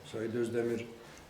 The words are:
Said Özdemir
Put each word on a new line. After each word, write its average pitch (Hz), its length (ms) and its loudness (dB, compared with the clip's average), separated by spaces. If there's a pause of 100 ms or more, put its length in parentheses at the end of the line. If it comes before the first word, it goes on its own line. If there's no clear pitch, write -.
(120)
Said 110 220 0
Özdemir 117 500 4 (460)